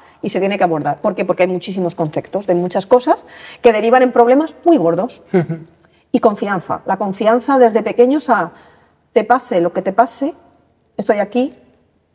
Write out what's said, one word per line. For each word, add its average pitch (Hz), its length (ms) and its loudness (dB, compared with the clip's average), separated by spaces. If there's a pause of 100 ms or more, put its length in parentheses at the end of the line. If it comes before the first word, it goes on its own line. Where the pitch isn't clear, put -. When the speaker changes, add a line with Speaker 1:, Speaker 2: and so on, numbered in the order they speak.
(220)
Speaker 1:
y 214 60 -6
se 196 100 -6
tiene 196 200 -2
que 190 60 0
abordar. 147 340 -2
¿Por 196 180 -4
qué? 202 80 -4
Porque 185 180 -2
hay 180 60 2
muchísimos 185 480 -6
conceptos 165 500 -6
de 180 80 0
muchas 180 320 -4
cosas 254 400 2 (360)
que 233 100 6
derivan 233 320 2
en 254 80 0
problemas 254 420 2 (100)
muy 339 120 6
gordos. 170 460 -2 (100)
Speaker 2:
Ujú. 165 260 0 (540)
Speaker 1:
Y 240 80 2
confianza. 202 680 -2
La 190 120 -2
confianza 220 600 0
desde 220 240 4
pequeños 240 480 0
a 185 220 0 (600)
te 214 100 2
pase 233 380 0
lo 175 100 -2
que - 80 -6
te 185 140 -6
pase, 269 400 -2 (640)
estoy 214 200 -2
aquí 240 360 -2 (600)